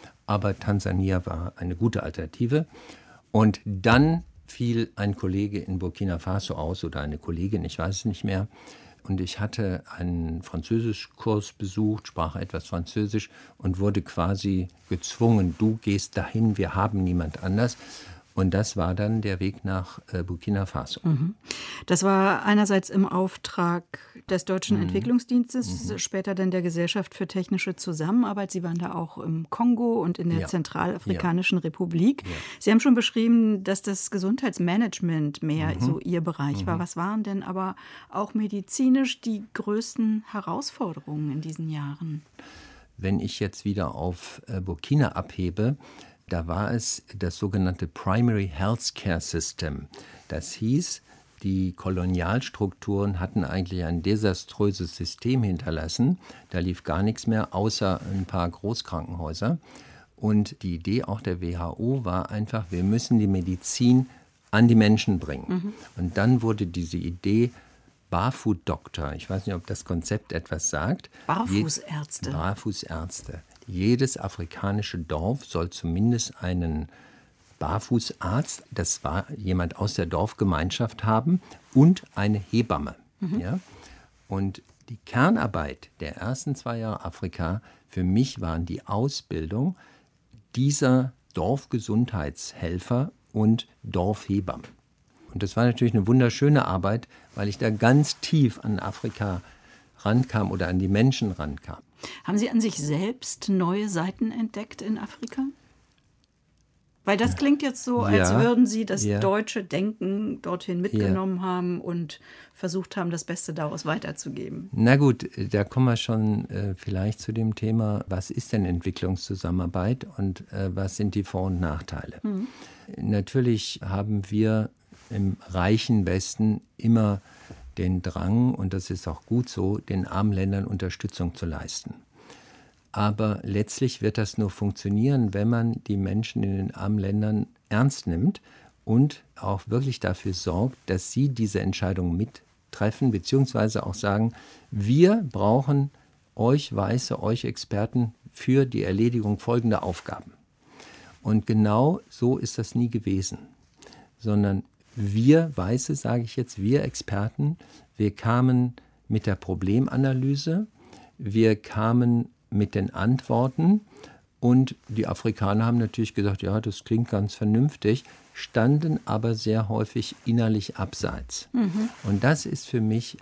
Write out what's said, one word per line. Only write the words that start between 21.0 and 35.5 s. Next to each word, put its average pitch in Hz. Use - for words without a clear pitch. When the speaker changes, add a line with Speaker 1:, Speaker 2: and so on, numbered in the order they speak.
Speaker 2:
Mhm. 160
Das 180
war 190
einerseits 202
im 196
Auftrag 175
des 180
Deutschen 190
Speaker 1:
Mhm. 202
Speaker 2:
Entwicklungsdienstes, 240
Speaker 1:
Mhm. 208
Speaker 2:
später 190
dann 185
der 180
Gesellschaft 170
für 185
technische 185
Zusammenarbeit. 196
Sie 180
waren 170
da 175
auch 170
im 160
Kongo 233
und 170
in 170
der 165
Speaker 1:
Ja. 165
Speaker 2:
Zentralafrikanischen 180
Speaker 1:
Ja. 165
Speaker 2:
Republik. 170
Speaker 1:
Ja. 87
Speaker 2:
Sie -
haben 226
schon 262
beschrieben, 226
dass 190
das -
Gesundheitsmanagement 180
mehr 156